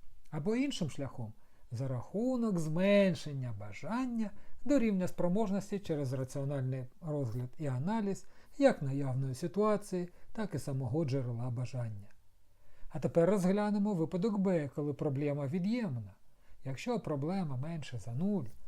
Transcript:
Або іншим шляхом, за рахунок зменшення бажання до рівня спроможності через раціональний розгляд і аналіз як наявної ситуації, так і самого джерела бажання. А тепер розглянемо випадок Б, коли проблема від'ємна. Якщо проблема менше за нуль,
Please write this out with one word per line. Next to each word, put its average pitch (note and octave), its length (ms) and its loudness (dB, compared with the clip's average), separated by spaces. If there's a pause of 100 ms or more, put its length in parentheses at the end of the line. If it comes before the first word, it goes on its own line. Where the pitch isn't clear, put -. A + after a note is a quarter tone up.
(300)
Або D#3 260 0
іншим C4 340 0
шляхом, A#2+ 420 -6 (380)
за B2+ 180 -2
рахунок A3 720 0
зменшення D#3 920 4
бажання G#3 800 -2 (340)
до C#4 140 8
рівня G3 300 2
спроможності F#3+ 680 2
через D3 340 -2
раціональний C3 720 -2 (160)
розгляд B2+ 580 -2
і D#3 80 -4
аналіз F#3+ 600 -2 (320)
як C4 240 6
наявної C3+ 520 0
ситуації, F#3 760 0 (240)
так G#3+ 220 -4
і D3 40 0
самого C3+ 460 0
джерела B2 460 -2
бажання. A#2 580 -4 (800)
А - 80 -4
тепер E3+ 320 4
розглянемо G#3 640 4
випадок F#3 440 0
Б, F3+ 360 2
коли D3 200 0
проблема C#3+ 520 0
від'ємна. F3 680 -2 (500)
Якщо G#3 360 -2
проблема D#3 560 0
менше C#3+ 420 -4
за A#2 140 -6
нуль, F#3 320 2 (240)